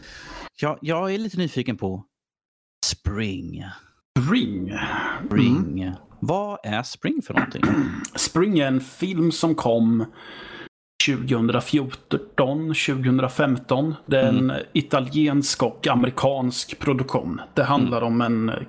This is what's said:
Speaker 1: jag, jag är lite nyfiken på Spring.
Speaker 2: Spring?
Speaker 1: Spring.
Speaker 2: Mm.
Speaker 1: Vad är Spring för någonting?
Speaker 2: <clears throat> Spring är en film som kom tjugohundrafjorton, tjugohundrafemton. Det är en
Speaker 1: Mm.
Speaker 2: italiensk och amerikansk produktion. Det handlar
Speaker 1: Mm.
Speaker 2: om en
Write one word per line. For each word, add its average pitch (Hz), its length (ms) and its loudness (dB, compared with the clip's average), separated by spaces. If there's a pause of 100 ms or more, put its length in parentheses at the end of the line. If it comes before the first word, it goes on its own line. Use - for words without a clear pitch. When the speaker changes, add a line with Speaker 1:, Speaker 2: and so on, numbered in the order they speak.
(600)
Speaker 1:
jag, 147 200 -2
jag 170 340 -2
är 202 40 -2
lite 220 200 -6
nyfiken 127 380 -2
på 95 280 -6 (840)
Spring. 95 800 -4 (640)
Speaker 2:
Spring? 101 460 0 (540)
Speaker 1:
Spring. 120 560 2
Speaker 2:
Mm. 92 120 -6 (260)
Speaker 1:
Vad 196 420 -2
är 107 200 -2
Spring - 400 -4
för - 120 -8
någonting? - 280 -2 (280)
Speaker 2:
<clears throat> - 240 -6
Spring 185 440 2
är 143 80 4
en 131 140 2
film 170 520 -2
som 165 220 2
kom 113 500 4 (1500)
tjugohundrafjorton, 143 1200 -2
tjugohundrafemton. 131 1200 2 (120)
Det 139 140 4
är 131 80 4
en 131 100 4 (120)
Speaker 1:
Mm. 135 120 -4 (100)
Speaker 2:
italiensk 143 880 2
och 117 240 -2
amerikansk 131 920 0
produktion. 127 600 -2 (140)
Det 147 100 2
handlar 120 380 2
Speaker 1:
Mm. 117 100 0
Speaker 2:
om 120 80 2
en 113 320 2 (160)